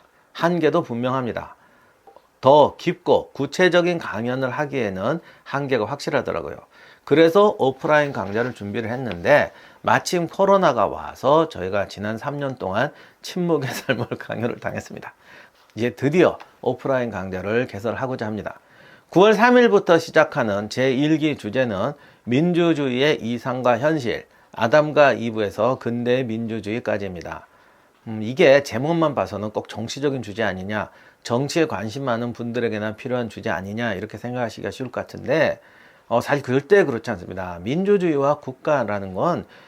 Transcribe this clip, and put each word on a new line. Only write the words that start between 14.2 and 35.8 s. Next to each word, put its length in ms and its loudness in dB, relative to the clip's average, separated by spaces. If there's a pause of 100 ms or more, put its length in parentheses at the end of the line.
당했습니다. 560 -10 (640)
이제 160 -2
드디어 460 2 (240)
오프라인 500 -2
강좌를 560 -4
개설하고자 580 -6
합니다. 340 -8 (500)
구월 260 8
삼 220 6
일부터 420 6
시작하는 680 2
제일 500 2
기 180 -2
주제는 560 -2 (320)
민주주의의 960 2
이상과 580 0
현실, 460 -2 (260)
아담과 640 4
이브에서 640 -2
근대 460 -2
민주주의까지입니다. 1200 -6 (600)
음, 160 -8
이게 400 6
제목만 500 0
봐서는 380 -4
꼭 180 -6
정치적인 540 -4
주제 200 -6
아니냐, 460 -4 (320)
정치에 440 0
관심 400 -6
많은 280 -2
분들에게나 600 -4
필요한 340 -6
주제 200 -8
아니냐 440 -4
이렇게 240 -8
생각하시기가 540 -6
쉬울 200 -10
것 100 -6
같은데 580 -2 (480)